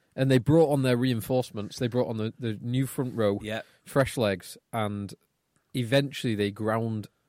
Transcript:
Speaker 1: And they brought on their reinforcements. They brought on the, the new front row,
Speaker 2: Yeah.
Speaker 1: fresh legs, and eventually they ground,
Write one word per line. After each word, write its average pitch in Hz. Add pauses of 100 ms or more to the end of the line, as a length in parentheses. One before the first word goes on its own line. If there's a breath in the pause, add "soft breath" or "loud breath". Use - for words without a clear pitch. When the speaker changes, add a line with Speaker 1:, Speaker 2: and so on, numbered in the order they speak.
(160)
Speaker 1:
And 135
they 131
brought 147
on 143
their 123
reinforcements. 120
They 127
brought 123
on 113
the, 110
the 110
new 127
front 127
row, 104
Speaker 2:
Yeah. 107 (240 soft breath)
Speaker 1:
fresh -
legs, 98 (160)
and 104 (600)
eventually 131
they 104
ground, 110 (220)